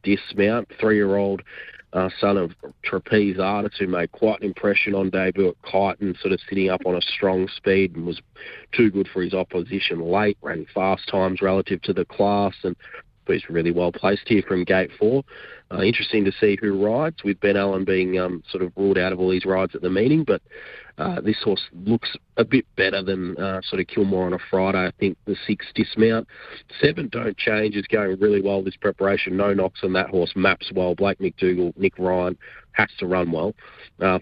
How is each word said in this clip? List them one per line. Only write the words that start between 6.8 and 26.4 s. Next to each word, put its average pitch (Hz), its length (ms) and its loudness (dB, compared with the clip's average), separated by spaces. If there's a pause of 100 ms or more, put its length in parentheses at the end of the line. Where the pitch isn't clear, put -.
on 90 120 0
a 87 60 -2
strong 95 520 0
speed 95 400 2
and 85 100 -8
was 85 160 -6 (520)
too 113 180 6
good 98 180 0
for 92 140 -4
his 87 120 -2
opposition 92 640 -4
late, 101 420 2
ran 82 320 -6
fast 95 320 0
times 95 360 0
relative 95 400 0
to 98 100 -2
the 90 140 0
class, 101 480 2 (100)
and 90 100 -2 (520)
he's - 220 -2
really 85 220 0
well 87 220 0
placed - 340 -2
here 104 160 4
from 90 220 -2
gate 92 340 2
four. 123 240 2 (480)
Uh, 90 120 -2
interesting 101 420 2
to 95 160 2
see 104 180 4
who 98 240 0
rides, 139 400 0
with 101 180 -2
Ben 101 160 2
Allen 98 280 0
being, 92 340 0
um, 90 320 -4
sort 92 140 -4
of 87 100 -6
ruled 98 220 2
out 92 160 2
of 90 80 -4
all 92 80 2
these 92 160 2
rides 95 300 0
at - 80 -8
the 90 80 0
meeting, 131 340 4
but, 95 160 2 (560)
uh, 175 240 -4
this - 220 0
horse 98 180 0 (240)
looks 113 320 0 (220)
a 113 60 4
bit 131 200 2 (100)
better 95 280 0
than, 92 340 -4
uh, 95 240 -4
sort 95 180 -4
of 90 80 -2
Kilmore 98 380 0
on 90 80 0
a 90 60 -2
Friday. 95 480 0
I 90 60 -4
think - 340 -2
the 101 100 -2 (100)
six - 280 -2
Dismount. 113 520 2 (540)